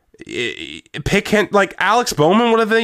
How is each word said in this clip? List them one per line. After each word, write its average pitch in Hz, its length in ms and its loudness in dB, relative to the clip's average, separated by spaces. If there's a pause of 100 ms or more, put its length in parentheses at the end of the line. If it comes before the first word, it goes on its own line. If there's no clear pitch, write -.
(280)
I, 80 540 -8 (140)
I, - 40 -10
pick 196 280 -2
Hen-, 214 240 0
like, 196 260 2
Alex 214 360 0
Bowman 202 380 4
would 226 100 4
have 214 100 -2 (120)